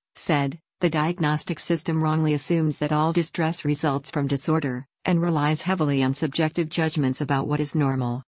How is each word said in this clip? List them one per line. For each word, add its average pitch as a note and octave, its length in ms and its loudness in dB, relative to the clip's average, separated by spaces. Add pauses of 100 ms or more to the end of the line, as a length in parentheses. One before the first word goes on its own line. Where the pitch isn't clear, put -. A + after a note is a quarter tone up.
(160)
said, C#3+ 420 0 (220)
"The E3+ 100 2
diagnostic D#3 720 0
system D#3+ 420 0
wrongly D#3 320 2
assumes D#3 440 0
that D3 160 -2
all D#3 180 2
distress E3 540 0
results C#3+ 440 0
from C#3+ 160 -2
disorder, C#3 600 -2 (180)
and F3 180 2
relies D#3 420 2
heavily D3+ 380 0
on C3 120 2
subjective D#3 560 -2
judgments D3+ 500 0
about C#3 260 0
what D3 140 0
is D3 160 0
normal." C3 580 0